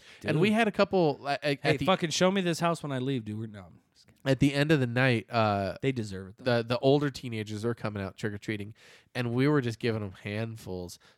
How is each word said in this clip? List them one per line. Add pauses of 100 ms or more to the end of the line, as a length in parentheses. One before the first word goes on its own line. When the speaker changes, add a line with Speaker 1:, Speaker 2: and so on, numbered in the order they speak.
(260)
Speaker 1:
And
we
Speaker 2:
Dude.
Speaker 1:
had
a
couple,
uh,
at
Speaker 2:
Hey,
Speaker 1:
the
Speaker 2:
fucking
show
me
this
house
when
I
leave,
dude.
We're,
no,
I'm (220)
just
kidding.
Speaker 1:
At
the
end
of
the
night,
uh,
Speaker 2:
They
deserve
it,
though.
Speaker 1:
the,
the
older
teenagers
were
coming
out
trick-or-treating, (400)
and
we
were
just
giving
'em (100)
handfuls. (180)